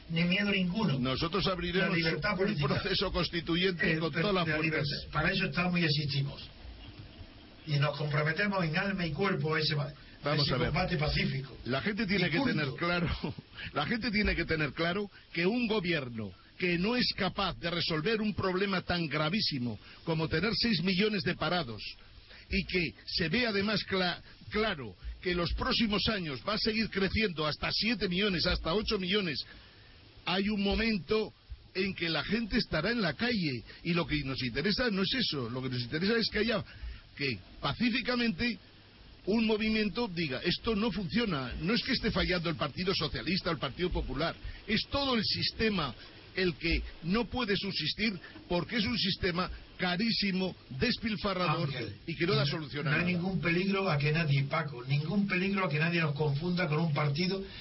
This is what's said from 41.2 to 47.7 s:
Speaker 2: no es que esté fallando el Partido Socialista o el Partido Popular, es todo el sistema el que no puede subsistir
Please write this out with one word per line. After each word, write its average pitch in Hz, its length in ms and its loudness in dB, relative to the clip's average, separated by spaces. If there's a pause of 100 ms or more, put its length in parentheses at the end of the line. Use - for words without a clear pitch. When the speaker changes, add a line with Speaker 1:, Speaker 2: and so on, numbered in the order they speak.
Speaker 2:
no 175 140 2
es 220 80 2
que 269 100 -2
esté 175 180 0
fallando 175 400 0
el 156 60 -2
Partido 165 380 -2
Socialista 156 560 -2
o - 20 2
el 147 60 -2
Partido 156 320 -2
Popular, 156 440 0 (320)
es 208 240 0
todo 269 240 2
el 220 100 2
sistema 170 720 0 (400)
el 180 200 2
que 160 280 0 (220)
no 202 220 2
puede 240 300 0
subsistir 190 640 -2 (300)